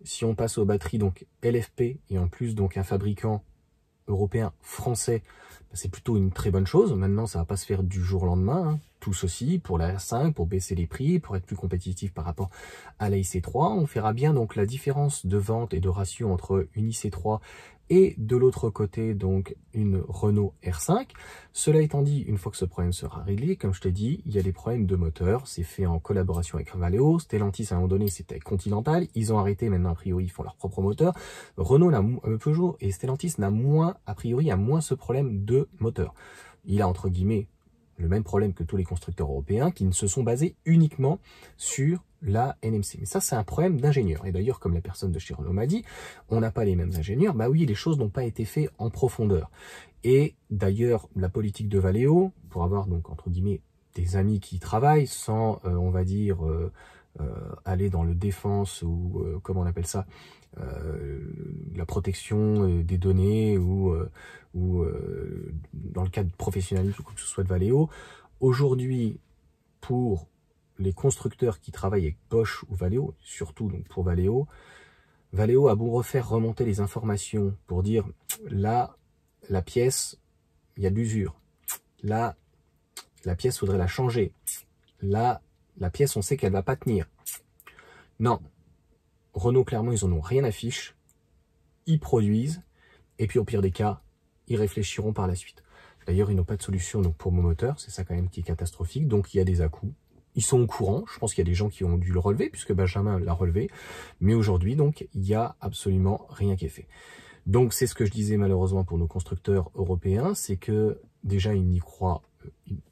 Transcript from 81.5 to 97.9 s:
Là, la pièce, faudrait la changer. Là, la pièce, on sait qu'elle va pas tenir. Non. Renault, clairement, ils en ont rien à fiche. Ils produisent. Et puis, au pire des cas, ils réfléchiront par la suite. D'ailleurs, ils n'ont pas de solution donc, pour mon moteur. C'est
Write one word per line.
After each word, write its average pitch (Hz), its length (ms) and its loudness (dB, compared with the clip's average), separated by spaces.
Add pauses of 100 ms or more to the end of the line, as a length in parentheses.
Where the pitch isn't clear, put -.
Là, 110 340 -2 (880)
la 87 120 -2
pièce, - 220 0
faudrait 95 200 0
la 87 80 0
changer. 117 460 -2 (680)
Là, 107 420 0 (340)
la 90 140 -4
pièce, - 260 0
on 104 60 -2
sait - 140 -2
qu'elle 95 160 0
va 95 100 0
pas 131 140 -2
tenir. 101 300 -2 (1120)
Non. 110 220 2 (920)
Renault, 123 320 4
clairement, 117 280 -2
ils 101 120 0
en 90 80 4
ont 80 80 2
rien 127 240 2
à 113 60 0
fiche. - 460 -8 (920)
Ils 156 140 4
produisent. 120 640 2 (560)
Et 107 80 -2
puis, 123 120 2
au 107 60 2
pire 101 180 0
des 95 80 2
cas, 104 320 -2 (460)
ils 117 80 0
réfléchiront 104 560 -2
par 98 140 -2
la 90 80 0
suite. - 280 -14 (440)
D'ailleurs, 101 240 2
ils 98 40 2
n'ont 90 100 2
pas 104 120 -4
de - 60 -8
solution 98 400 -2
donc, 82 140 2
pour 90 160 -2
mon 87 100 4
moteur. 87 360 2
C'est - 120 -16